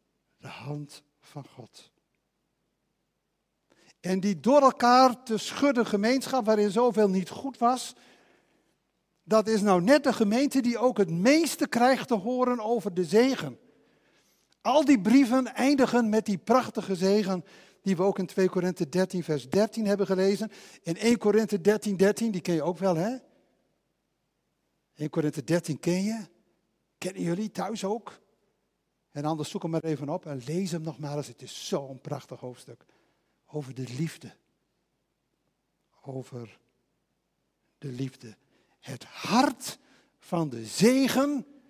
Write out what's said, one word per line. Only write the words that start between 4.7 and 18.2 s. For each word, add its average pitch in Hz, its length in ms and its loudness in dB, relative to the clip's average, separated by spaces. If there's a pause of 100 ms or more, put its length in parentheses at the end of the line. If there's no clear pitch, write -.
te 220 160 -4
schudden 254 480 0
gemeenschap 240 580 0
waarin 208 260 2
zoveel 214 380 4
niet 185 220 -2
goed - 280 -10
was, 240 360 0 (1300)
dat 214 260 0
is 220 120 0
nou 185 220 4
net 285 220 4
de 269 80 2
gemeente 247 480 0
die 233 180 0
ook 233 200 0
het 185 120 2
meeste 269 580 2
krijgt 247 400 2
te 247 60 -2
horen 247 460 -2
over 214 340 -4
de 180 100 0
zegen. 190 540 2 (1000)
Al 269 240 2
die 262 160 6
brieven 247 540 4
eindigen 247 540 2
met 214 180 0
die 196 120 -2
prachtige 226 560 0
zegen 190 500 0 (380)
die 196 140 0
we 170 60 0
ook 196 160 0
in 185 80 -4